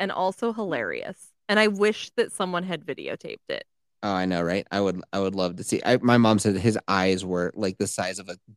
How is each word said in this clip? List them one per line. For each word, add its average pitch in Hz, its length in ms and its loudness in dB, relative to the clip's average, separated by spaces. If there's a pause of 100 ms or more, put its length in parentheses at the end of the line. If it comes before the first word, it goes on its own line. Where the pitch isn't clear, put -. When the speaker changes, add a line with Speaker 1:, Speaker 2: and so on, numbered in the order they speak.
Speaker 1:
and 196 100 -2
also 196 440 -2
hilarious. 127 800 -6 (160)
And 208 120 4
I 214 80 6
wish 208 480 0
that - 160 0
someone 180 320 -4
had 170 220 -6
videotaped - 640 -10
it. - 140 -6 (380)
Speaker 2:
Oh, 104 100 0
I 92 120 0
know, 90 180 0
right? 87 280 0
I 101 100 0
would, 92 200 0 (120)
I 98 80 -2
would 95 140 -2
love 90 220 -2
to 95 80 -12
see. - 200 -2
I, 123 140 4
my 120 200 4
mom 110 200 8
said 98 180 2
his 107 220 2 (100)
eyes 95 360 2
were, 90 300 -2
like, 98 240 -4
the 101 80 0
size 95 320 -6
of 95 120 -14
a 90 60 -12 (200)